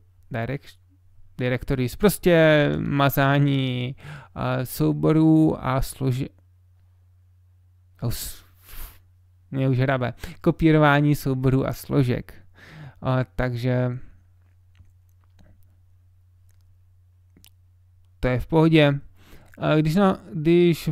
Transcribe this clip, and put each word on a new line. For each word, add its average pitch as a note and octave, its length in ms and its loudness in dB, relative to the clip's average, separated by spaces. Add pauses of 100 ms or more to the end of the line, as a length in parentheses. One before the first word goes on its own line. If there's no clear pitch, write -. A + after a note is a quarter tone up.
(300)
direct-, A#2+ 480 -10 (600)
directories. B2+ 580 -4
Prostě D#3+ 720 4 (100)
mazání, C#3 1160 0
eh, C3 680 -8
souborů D#3 1000 2
a C3 160 -2
složi-, C3 480 -4 (1700)
Us-, - 420 -8 (1080)
mě C3+ 180 -2
už B2+ 100 2
hrabe. B2+ 360 -2 (260)
Kopírování D3+ 760 4
souborů C3 520 0
a - 60 -6
složek. C3 640 -2 (720)
Eh, B2+ 200 -2 (100)
takže... B2 600 -4 (4000)
To C3+ 80 -2
je B2 120 -2
v - 60 -10
pohodě. D#3 540 2 (580)
Eh, D3+ 220 0
když D#3 140 -2
na-, F#3+ 240 2 (140)
když E3+ 580 2